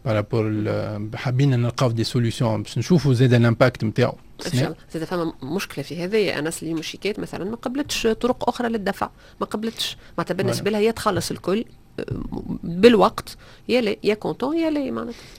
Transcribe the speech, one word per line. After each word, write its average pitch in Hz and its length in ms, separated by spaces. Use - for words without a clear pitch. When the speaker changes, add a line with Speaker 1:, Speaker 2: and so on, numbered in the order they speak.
Speaker 1:
بارابور 110 420
ال-، 107 680
حابين 131 340
نلقاو 120 420
دي 113 120
سوليسيون 113 600
باش - 140
نشوفوا 135 360
زاد 120 200
l'impact 117 500
نتاعو. 113 340
Speaker 2:
إن 175 60
شاء 127 120
الله. 151 120
زاد 165 100
فما 165 300
مشكلة 147 400
في 165 200
هذا 202 140
يا 180 220
أنس، 160 240
اللي 160 100
مشيكات 190 460
مثلا 170 240
ما 214 120
قبلتش 254 520
طرق 240 420
أخرى 240 200
للدفع، 208 400
ما 202 40
قبلتش، - 520
معناتها 170 160
بالنسبة 185 300
Speaker 1:
فوالا. 214 140
Speaker 2:
لها 208 100
يا 226 40
تخلص 202 400
الكل، 208 340
آه، - 40
بالوقت، 196 720
يا 240 120
لا، 202 220
يا 202 100
كونتون، 254 440
يا 320 120
لا، 285 220
معناتها. 233 240